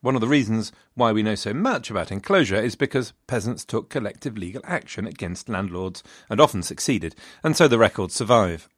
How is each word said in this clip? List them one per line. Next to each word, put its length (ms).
One 140
of 60
the 80
reasons 440
why 180
we 100
know 120
so 180
much 380
about 220
enclosure 440
is 200
because 360
peasants 380
took 260
collective 480
legal 260
action 420
against 420
landlords 540
and 100
often 220
succeeded, 540
and 140
so 120
the 100
records 360
survive. 640